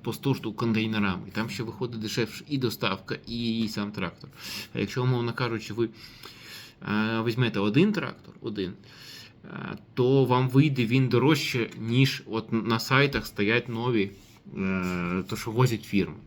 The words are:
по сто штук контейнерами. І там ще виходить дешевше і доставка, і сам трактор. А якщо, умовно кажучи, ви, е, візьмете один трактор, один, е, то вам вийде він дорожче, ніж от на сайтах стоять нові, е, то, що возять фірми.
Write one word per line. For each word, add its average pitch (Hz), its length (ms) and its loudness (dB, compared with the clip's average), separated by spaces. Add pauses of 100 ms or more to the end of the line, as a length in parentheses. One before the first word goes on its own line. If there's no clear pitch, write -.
по 113 120 -6
сто 135 220 0
штук 107 200 -8
контейнерами. 110 720 0
І 92 40 -16
там 110 180 -4
ще - 140 -8
виходить 117 380 -8
дешевше 110 460 -4
і 143 100 -4
доставка, 117 600 -2 (100)
і 113 420 -2
сам 104 220 -6
трактор. 92 380 -8 (440)
А - 60 -4
якщо, 101 240 -2
умовно 120 300 0
кажучи, 113 400 -4
ви, 113 160 0 (1000)
е, 110 340 0
візьмете 117 360 0
один 135 340 4
трактор, - 480 -8
один, 104 320 -6 (720)
е, - 320 -10 (160)
то 131 320 6
вам 127 240 4
вийде 131 360 6
він 127 240 4
дорожче, 127 600 4 (100)
ніж 123 480 2
от 110 240 -4
на 113 280 2
сайтах 135 480 2
стоять 113 420 0
нові, 113 420 0 (460)
е, 90 720 -2
то, 110 60 -4
що 110 160 -8
возять 120 320 2
фірми. 78 440 -2